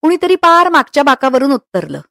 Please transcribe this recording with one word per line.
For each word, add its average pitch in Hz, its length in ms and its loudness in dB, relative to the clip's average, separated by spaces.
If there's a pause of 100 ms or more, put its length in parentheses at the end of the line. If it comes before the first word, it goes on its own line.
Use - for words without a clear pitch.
कुणीतरी 359 340 0
पार 349 340 2
मागच्या 285 340 -2
बाकावरून 262 480 0
उत्तरलं. 156 600 -6